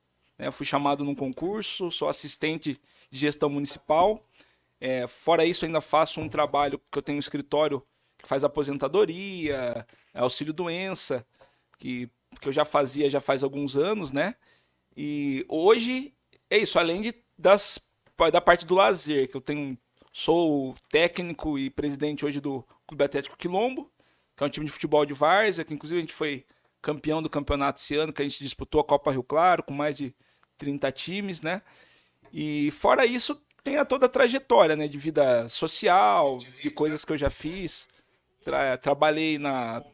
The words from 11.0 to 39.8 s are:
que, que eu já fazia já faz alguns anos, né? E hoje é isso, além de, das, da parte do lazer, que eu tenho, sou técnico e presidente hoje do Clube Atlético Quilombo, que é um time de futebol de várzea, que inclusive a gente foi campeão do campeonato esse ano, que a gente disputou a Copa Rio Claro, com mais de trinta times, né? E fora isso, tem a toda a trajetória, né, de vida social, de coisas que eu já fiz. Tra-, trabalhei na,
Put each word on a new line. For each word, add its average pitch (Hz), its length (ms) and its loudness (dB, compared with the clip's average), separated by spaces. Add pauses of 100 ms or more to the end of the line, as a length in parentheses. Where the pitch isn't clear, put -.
que, 123 320 -8 (300)
que - 80 -8
eu 139 40 -2
já 147 140 2
fazia 143 440 0
já 139 100 0
faz 135 240 0
alguns 139 320 -4
anos, 170 360 0
né? 160 240 -2 (600)
E 143 520 -4
hoje 240 680 2 (360)
é 202 80 4
isso, 202 220 2
além 170 220 0
de, 226 120 -6 (240)
das, 185 420 4 (520)
da 170 100 4
parte 175 240 6
do 180 100 2
lazer, 151 540 4
que - 60 -16
eu 135 60 -8
tenho, 143 360 -6 (340)
sou 151 640 0 (140)
técnico 170 680 0
e 135 120 -4
presidente 147 560 -4
hoje 143 140 -2
do 139 260 -6 (220)
Clube 143 160 0
Atlético 143 340 -2
Quilombo, 226 540 -4 (440)
que - 80 -4
é - 40 0
um - 20 -2
time 156 160 -6
de 147 60 -8
futebol 151 340 2
de 143 80 -8
várzea, 165 520 2
que 160 80 -10
inclusive 151 260 -6
a - 20 -2
gente 160 120 -12
foi 143 320 -6 (360)
campeão 151 400 -2
do 156 80 -6
campeonato 139 520 -2
esse - 140 -4
ano, 156 180 -2
que - 80 -6
a 143 60 0
gente 135 160 -8
disputou 139 360 -2
a 151 60 4
Copa 147 260 2
Rio 131 120 -2
Claro, 165 400 4
com 139 100 -10
mais 147 220 -2
de 135 180 -8 (440)
trinta 139 340 -2
times, 190 500 -8
né? 175 200 -4 (720)
E 151 400 -2
fora 254 340 4
isso, 247 360 -2 (220)
tem 277 140 -2
a 294 80 2
toda 262 200 4
a 247 40 2
trajetória, 233 640 4
né, 151 120 -2
de 143 100 -8
vida 139 520 2
social, 180 880 2 (240)
de 147 100 -4
coisas 151 320 -2
que - 80 -8
eu 156 60 -2
já 139 120 0
fiz. 170 580 -10 (560)
Tra-, 139 340 0
trabalhei 151 600 2
na, 127 460 -4 (100)